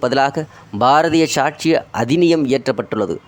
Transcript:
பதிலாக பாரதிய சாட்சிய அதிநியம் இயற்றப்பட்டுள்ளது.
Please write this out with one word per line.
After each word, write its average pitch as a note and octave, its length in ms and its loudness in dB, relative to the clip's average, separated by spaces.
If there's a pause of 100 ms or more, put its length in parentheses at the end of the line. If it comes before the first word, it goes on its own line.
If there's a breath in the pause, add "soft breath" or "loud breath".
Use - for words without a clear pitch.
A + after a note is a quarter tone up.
பதிலாக C#3 420 0 (360 loud breath)
பாரதிய D#3 440 4 (120)
சாட்சிய D3+ 460 0 (180)
அதிநியம் D#3+ 480 2
இயற்றப்பட்டுள்ளது. A2 680 -4 (120)